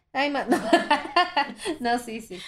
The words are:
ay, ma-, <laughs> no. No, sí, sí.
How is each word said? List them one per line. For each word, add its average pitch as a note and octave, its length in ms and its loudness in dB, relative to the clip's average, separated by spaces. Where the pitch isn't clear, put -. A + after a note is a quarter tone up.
ay, C#4 180 0
ma-, C4+ 140 -2
<laughs> A#3 60 -4
no. C#4+ 80 4
No, A#3+ 220 2
sí, A3+ 200 -10
sí. F#3 280 -14